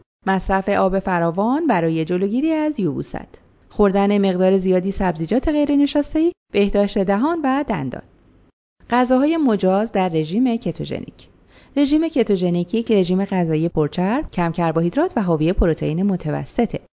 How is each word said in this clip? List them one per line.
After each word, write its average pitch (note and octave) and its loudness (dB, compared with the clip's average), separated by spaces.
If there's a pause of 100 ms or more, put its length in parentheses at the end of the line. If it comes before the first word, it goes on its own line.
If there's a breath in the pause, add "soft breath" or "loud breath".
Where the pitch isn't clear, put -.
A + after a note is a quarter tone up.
(260)
مصرف F#3+ 0
آب G3 2
فراوان F#3+ 0
برای E3+ 0
جلوگیری G3+ -2
از D4+ -2
یبوست. C#3+ -6 (280)
خوردن G3+ 2 (120)
مقدار F#3 2
زیادی F#3 0
سبزیجات F#3 -2
غیر D4 0
نشاسته‌ای، D4 0 (200)
بهداشت G3+ 0
دهان G#3+ 0
و C4+ 0
دندان. C#3+ -6 (880)
غذاهای B3+ 2
مجاز G#3+ 2
در F#3 0
رژیم F3+ 0
کتوژنیک. - -8 (480 soft breath)
رژیم D4 2
کتوژنیک F3+ 0
یک A3+ 0
رژیم F#3 2
غذایی E3 0
پرچرب، F#3 -2
کم E3+ -2
کربوهیدرات E3+ 0
و A3+ 0
حاوی E3 0
پروتئین D#3+ 0
متوسطه. F3+ -2 (160)